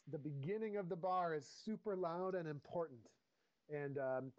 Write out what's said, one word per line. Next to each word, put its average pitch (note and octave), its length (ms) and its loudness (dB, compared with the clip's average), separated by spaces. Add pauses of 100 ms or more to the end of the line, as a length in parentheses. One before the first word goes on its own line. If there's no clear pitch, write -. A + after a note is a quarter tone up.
(120)
the D#3 60 0
beginning E3 600 0
of F#3 120 0
the F#3+ 60 0
bar F3+ 400 4
is D3 100 -2 (200)
super G#3+ 300 0
loud F#3 400 2
and E3 120 0
important D3 540 -4 (680)
and, C#3+ 280 0
um, C3 420 0